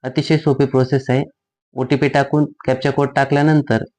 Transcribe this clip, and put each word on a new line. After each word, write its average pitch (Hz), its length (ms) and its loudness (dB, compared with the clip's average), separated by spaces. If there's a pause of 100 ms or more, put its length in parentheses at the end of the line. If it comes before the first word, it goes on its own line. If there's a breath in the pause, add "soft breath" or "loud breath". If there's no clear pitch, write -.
अतिशय 147 340 -2
सोपी - 280 0
प्रोसेस 131 440 0
आहे. 131 140 2 (520)
ओटीपी 139 340 0
टाकून 143 360 0 (200)
कॅप्चा 135 260 -2
कोड 139 240 -2
टाकल्यानंतर 143 680 2 (160)